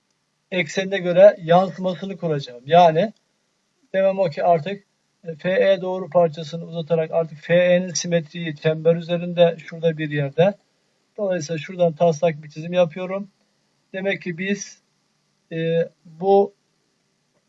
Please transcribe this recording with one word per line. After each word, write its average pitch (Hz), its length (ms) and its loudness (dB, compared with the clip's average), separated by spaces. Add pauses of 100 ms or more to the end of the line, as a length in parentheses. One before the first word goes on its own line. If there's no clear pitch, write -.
(500)
eksenine 190 480 -4
göre 180 440 6
yansımasını 185 760 0
kuracağım. 139 500 -8
Yani 170 460 4 (800)
demem 190 260 0
o 185 120 0
ki 185 140 -6
artık, 175 400 0 (400)
e, 165 100 -12
F 180 160 -4
E 196 300 2
doğru 185 300 -8
parçasını 165 540 0
uzatarak 165 460 -4
artık 160 280 -4
F 170 160 -2
E'nin 180 380 2
simetriği 170 640 -4
çember 160 400 0
üzerinde 170 640 0
şurada 165 400 -4
bir 156 120 -6
yerde. 147 440 0 (640)
Dolayısıyla 170 420 -4
şuradan 175 340 0
taslak 160 500 0
bir 151 80 -18
çizim 160 220 -10
yapıyorum. 185 580 -2 (640)
Demek 190 300 -4
ki 170 160 -8
biz, 196 440 -6 (720)
e, 165 360 -2 (160)
bu 196 500 0 (960)